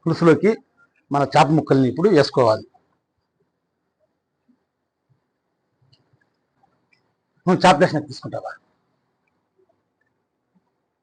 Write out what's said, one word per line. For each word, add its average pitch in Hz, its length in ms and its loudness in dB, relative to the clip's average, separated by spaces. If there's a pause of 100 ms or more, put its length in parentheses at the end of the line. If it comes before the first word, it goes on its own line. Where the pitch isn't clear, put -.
పులుసులోకి 165 500 2 (600)
మన 143 120 -2 (100)
చేప 151 140 4 (100)
ముక్కల్ని 139 340 0
ఇప్పుడు 170 260 -2
వేసుకోవాలి. 117 480 0 (4000)
నువ్వు 180 180 0
చేప 180 160 6
వేసినట్టు 156 300 -2
తీసుకుంటావా? - 400 -14 (2500)